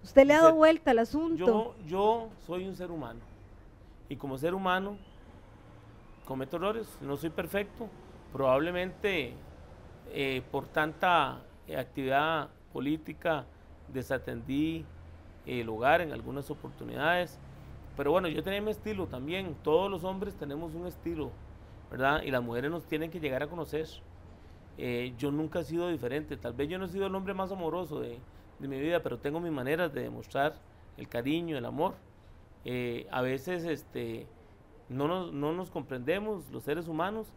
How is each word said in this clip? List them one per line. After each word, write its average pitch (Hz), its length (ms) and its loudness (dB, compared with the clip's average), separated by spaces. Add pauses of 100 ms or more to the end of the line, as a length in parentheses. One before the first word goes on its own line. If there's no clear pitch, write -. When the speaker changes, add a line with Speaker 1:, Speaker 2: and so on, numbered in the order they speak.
Speaker 1:
¿Usted 269 220 10
le 285 80 8
ha 302 40 10
dado 330 120 12
Speaker 2:
usted, 320 80 8
Speaker 1:
vuelta 311 340 8
al 226 80 8
asunto? 311 460 2
Speaker 2:
yo, 226 300 4 (120)
yo 214 420 4 (160)
soy 185 220 -4
un 185 80 -8
ser 175 160 -8
humano, 117 300 -8 (880)
y 139 80 -6
como 135 200 -4
ser 165 160 2
humano 190 440 0 (1300)
cometo 135 320 -4
errores, 208 440 -2
no 139 160 -2
soy 160 120 -2
perfecto, 202 580 -4 (460)
probablemente, 160 1000 2 (760)
eh, 135 300 0 (100)
por 135 160 -2
tanta, 156 760 4 (260)
eh, 156 100 -4
actividad 139 720 0 (240)
política 151 720 -2 (460)
desatendí 131 920 -2 (600)
el 123 240 -4
hogar 131 320 6
en 156 100 -4
algunas 127 400 -6
oportunidades, 131 880 -2 (560)
pero 143 160 2
bueno, 180 160 6
yo 156 160 0
tenía 196 180 0
mi 214 100 -2
estilo 208 360 -2
también, 156 560 -4
todos 175 260 6
los 175 140 -4
hombres 190 320 -4
tenemos 151 400 -6
un 175 120 -6
estilo, 165 440 -4 (580)
¿verdad? 139 340 2
Y 139 80 -2
las 123 120 4
mujeres 123 280 -2
nos 170 140 -6
tienen 160 260 -2
que 175 80 -8
llegar 139 240 -2
a 151 40 -4
conocer. 160 380 -4 (920)
Eh, 123 400 -2
yo 143 140 0
nunca 156 280 0
he 160 60 -2
sido 170 240 -2
diferente, 143 480 -2
tal 120 160 -6
vez 143 160 -2
yo 185 100 -4
no 190 60 -4
he - 20 -8
sido 196 200 -2
el 190 60 -2
hombre 190 200 -2
más 190 180 -2
amoroso 165 480 -2
de, 120 180 -6 (420)
de 139 80 -8
mi 135 120 -4
vida, 160 240 2
pero 160 160 -2
tengo 151 220 -2
mis 170 100 -2
maneras 147 420 2
de 127 100 -2
demostrar 120 520 0 (420)
el - 120 -12
cariño, 151 480 0
el 120 80 -4
amor. 139 300 -2 (680)
Eh, 123 480 -2
a 131 100 2
veces, 160 440 0
este, 120 600 -4 (600)
no 135 220 0
nos, 180 240 -2
no 143 180 0
nos 180 180 -4
comprendemos 160 840 -4
los 127 120 -10
seres 160 240 -2
humanos 185 500 -2